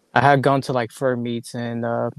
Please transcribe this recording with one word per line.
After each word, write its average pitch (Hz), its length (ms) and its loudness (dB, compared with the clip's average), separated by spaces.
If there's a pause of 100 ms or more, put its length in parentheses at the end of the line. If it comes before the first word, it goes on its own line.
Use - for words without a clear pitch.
(140)
I 120 80 4
had 139 200 6
gone 139 200 2
to, 135 120 -6
like, 120 180 -2
fur 127 240 -2
meets 120 400 -6
and, 117 300 -6
uh, 117 340 -2